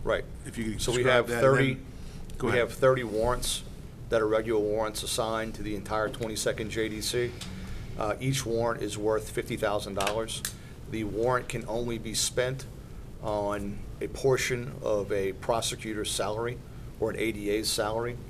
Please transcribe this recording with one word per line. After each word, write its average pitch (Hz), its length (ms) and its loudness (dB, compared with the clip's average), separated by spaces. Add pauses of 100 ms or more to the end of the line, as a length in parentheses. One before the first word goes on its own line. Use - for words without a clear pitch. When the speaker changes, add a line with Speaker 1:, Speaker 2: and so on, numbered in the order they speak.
Speaker 1:
Right. 107 220 2 (200)
Speaker 2:
If 131 120 -8
you 110 140 -2
could 101 100 -4
Speaker 1:
So 127 100 2
we 123 80 2
Speaker 2:
describe 127 160 8
Speaker 1:
have 120 120 6
Speaker 2:
that, 120 80 0
and 117 60 2
Speaker 1:
thirty, 135 340 6
Speaker 2:
then, - 100 -10 (540)
go 120 80 0
Speaker 1:
we 117 60 4
Speaker 2:
ahead. 123 80 6
Speaker 1:
have 113 120 2
thirty 131 300 6
warrants 113 580 2 (480)
that 113 120 4
are 107 60 4
regular 110 320 4
warrants 107 440 0
assigned 110 520 0
to 104 80 -8
the 104 120 -2
entire 107 340 0
twenty-second 110 640 -2
J 110 180 0
D 107 120 -6
C. 120 300 0 (680)
Uh, 104 220 0
each 131 260 0
warrant 113 360 2
is 104 160 -4
worth 107 320 2
fifty 117 260 -2
thousand 104 380 0
dollars. 107 480 0 (500)
The 110 120 -2
warrant 113 440 2
can 113 200 -4
only 117 300 -2
be 110 180 -6
spent 131 500 0 (560)
on 101 580 -2 (220)
a 110 60 -4
portion 127 760 0
of 104 300 0
a 98 220 0
prosecutor's 110 760 -2
salary 113 460 -2 (420)
or 110 120 2
an 98 60 -6
A 110 140 2
D 101 200 -2
A's 110 180 2
salary. 117 480 0 (120)